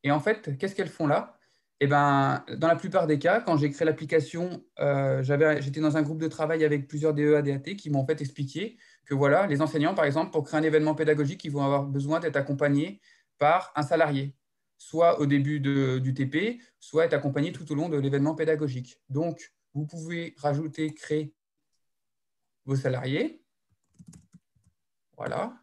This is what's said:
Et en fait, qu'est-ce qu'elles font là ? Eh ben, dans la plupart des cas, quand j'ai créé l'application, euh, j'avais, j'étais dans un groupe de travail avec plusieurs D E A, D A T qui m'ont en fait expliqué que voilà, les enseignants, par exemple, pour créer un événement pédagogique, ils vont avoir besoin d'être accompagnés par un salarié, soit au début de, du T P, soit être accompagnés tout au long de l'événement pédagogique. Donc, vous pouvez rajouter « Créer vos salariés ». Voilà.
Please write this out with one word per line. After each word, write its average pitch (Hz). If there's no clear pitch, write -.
Et 143
en 147
fait, 143
qu'est-ce 196
qu'elles 185
font -
là ? -
Eh 143
ben, 139
dans 160
la 165
plupart 175
des 151
cas, 180
quand 180
j'ai 143
créé 165
l'application, 165
euh, 139
j'avais, 143
j'étais 139
dans 156
un 156
groupe 156
de 160
travail 160
avec 147
plusieurs 151
D 147
E 151
A, 147
D 139
A 139
T 170
qui 202
m'ont 139
en 131
fait 156
expliqué 147
que 143
voilà, 143
les 143
enseignants, 190
par 175
exemple, 156
pour 151
créer 151
un -
événement 156
pédagogique, 151
ils 151
vont 139
avoir 139
besoin 143
d'être 156
accompagnés 143
par 160
un 151
salarié, 147
soit 170
au 151
début 143
de, 135
du 131
T 131
P, 196
soit 160
être 160
accompagnés 143
tout 160
au -
long 156
de 156
l'événement 139
pédagogique. 151
Donc, 156
vous 151
pouvez 170
rajouter « 151
Créer 151
vos 135
salariés ». 131
Voilà. 240